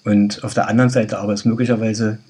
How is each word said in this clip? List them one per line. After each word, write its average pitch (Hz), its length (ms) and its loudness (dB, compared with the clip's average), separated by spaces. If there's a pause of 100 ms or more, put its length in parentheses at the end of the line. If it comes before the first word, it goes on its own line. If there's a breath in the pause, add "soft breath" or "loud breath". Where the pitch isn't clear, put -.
Und 104 400 2
auf 104 80 -6
der - 160 0
anderen 123 200 4
Seite 110 300 -2
aber 104 140 -2
es 101 100 -4
möglicherweise, 113 760 0 (100)